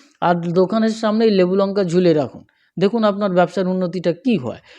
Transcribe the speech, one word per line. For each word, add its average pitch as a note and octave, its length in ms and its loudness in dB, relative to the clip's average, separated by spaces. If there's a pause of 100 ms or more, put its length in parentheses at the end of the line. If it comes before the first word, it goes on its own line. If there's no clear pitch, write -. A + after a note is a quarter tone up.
(200)
আর F3 140 2
দোকানের F3+ 560 0
সামনে A3 340 -2
এই A3+ 60 4
লেবু F#3 240 2
লঙ্কা G3 300 0
ঝুলিয়ে F3 300 2
রাখুন। C#3+ 300 -4 (360)
দেখুন G#3+ 240 0
আপনার G3+ 260 0
ব্যবসার F3+ 380 0
উন্নতিটা F#3 440 -2
কী A3+ 240 -2
হয়, B2+ 220 -6 (200)